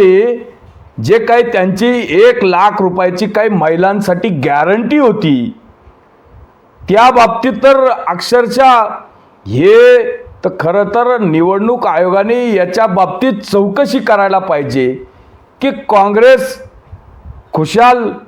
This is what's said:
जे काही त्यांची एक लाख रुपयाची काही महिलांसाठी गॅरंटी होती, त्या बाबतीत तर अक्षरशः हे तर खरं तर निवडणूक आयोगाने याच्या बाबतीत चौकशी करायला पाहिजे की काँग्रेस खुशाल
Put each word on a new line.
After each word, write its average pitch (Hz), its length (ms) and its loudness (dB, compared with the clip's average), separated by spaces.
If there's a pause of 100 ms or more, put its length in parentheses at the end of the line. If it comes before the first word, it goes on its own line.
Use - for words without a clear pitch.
(1000)
जे 160 180 2
काही 233 240 0
त्यांची 196 440 -2 (320)
एक 233 240 4
लाख 190 380 0
रुपयाची 180 460 -2
काही 214 220 -2
महिलांसाठी 185 800 -2 (100)
गॅरंटी 180 580 -2
होती, 156 560 0 (1300)
त्या 220 300 4
बाबतीत 240 420 0 (100)
तर 269 240 4
अक्षरशः 240 920 0 (640)
हे 220 560 4 (420)
तर 185 60 -2 (100)
खरं 185 360 -2
तर 240 240 0
निवडणूक 196 680 -2
आयोगाने 196 600 -2
याच्या 202 400 -2
बाबतीत 190 560 -2
चौकशी 208 560 -2
करायला 196 400 0
पाहिजे 135 520 -4 (680)
की 269 100 -2 (180)
काँग्रेस 214 680 2 (960)
खुशाल 226 560 2 (180)